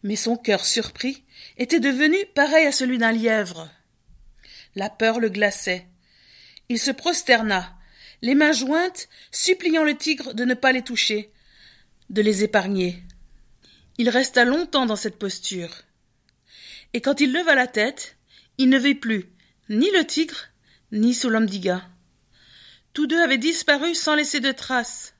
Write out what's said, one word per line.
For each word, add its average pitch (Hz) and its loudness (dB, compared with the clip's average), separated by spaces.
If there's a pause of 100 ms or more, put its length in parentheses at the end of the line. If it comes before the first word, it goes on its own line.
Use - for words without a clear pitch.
Mais 208 -4
son 226 -2
cœur 208 -2
surpris - -4 (320)
était 247 0
devenu 277 2 (180)
pareil 294 4
à 277 2
celui 254 0
d'un 226 2
lièvre. 208 -2 (1040)
La 196 -6
peur 226 0
le 226 2
glaçait. 196 -2 (840)
Il 233 -2
se 277 -2
prosterna, 220 0 (440)
les 240 0
mains 302 4
jointes, 311 -2 (240)
suppliant 339 0
le 294 0
tigre 277 -4
de 240 -2
ne 254 2
pas 254 2
les 254 0
toucher, 214 -4 (760)
de 208 0
les 208 2
épargner. 185 -2 (920)
Il 226 2
resta 247 2
longtemps 277 0
dans 220 -2
cette 202 -8
posture. 185 -8 (1080)
Et 240 -4
quand 285 -2
il 269 2
leva 330 2
la 254 4
tête, 226 -4 (420)
il 262 4
ne 262 6
vit 277 2
plus 220 -4 (380)
ni 247 2
le 370 2
tigre, - -4 (480)
ni 220 2
Solomdiga. 202 -2 (1080)
Tous 302 -2
deux 320 2
avaient 262 2
disparu 311 0
sans 302 0
laisser 294 -2
de 262 -2
traces. - -6